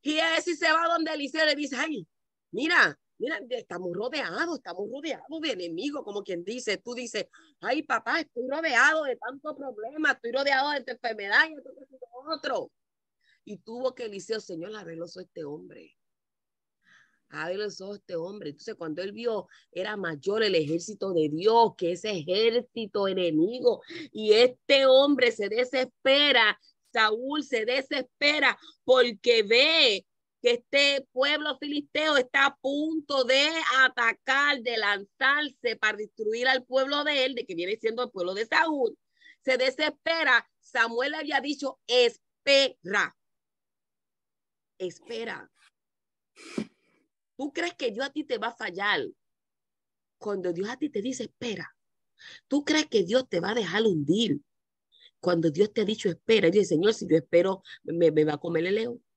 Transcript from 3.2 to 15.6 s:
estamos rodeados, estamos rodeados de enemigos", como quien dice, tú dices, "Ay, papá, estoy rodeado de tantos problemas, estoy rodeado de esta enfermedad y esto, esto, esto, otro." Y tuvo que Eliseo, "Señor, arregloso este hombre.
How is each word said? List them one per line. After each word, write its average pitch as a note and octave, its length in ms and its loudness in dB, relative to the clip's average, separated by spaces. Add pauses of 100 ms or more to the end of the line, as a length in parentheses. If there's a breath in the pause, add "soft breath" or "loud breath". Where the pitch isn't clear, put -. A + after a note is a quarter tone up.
estamos F#3 420 -8
rodeados, B3+ 640 -4
estamos F#3+ 340 -10
rodeados C#4+ 520 -10
de D4+ 80 -2
enemigos", G3+ 540 -6
como G3+ 180 -8
quien F3+ 200 -8
dice, G#3 360 -6
tú A#3+ 160 -12
dices, A3+ 320 -8 (340 soft breath)
"Ay, C4 220 -4
papá, B3+ 380 -2
estoy B3+ 280 -8
rodeado D4+ 560 2
de B3+ 120 -4
tantos C#4 400 -12
problemas, C4+ 580 -4
estoy A#3 180 -8
rodeado C#4 380 0
de D4 80 -4
esta B3 140 -10
enfermedad A3+ 580 0
y D#4 40 -16
esto, C4+ 160 -18
esto, C4+ 240 -20
esto, B3 120 -18 (260)
otro." C4+ 400 -6 (720)
Y G#3 140 -14
tuvo B3 360 -8
que B3+ 100 -12
Eliseo, G#3+ 360 -10
"Señor, F#3+ 340 -12
arregloso E3+ 460 -14
este E3+ 240 -16
hombre. D3 540 -16 (1300 soft breath)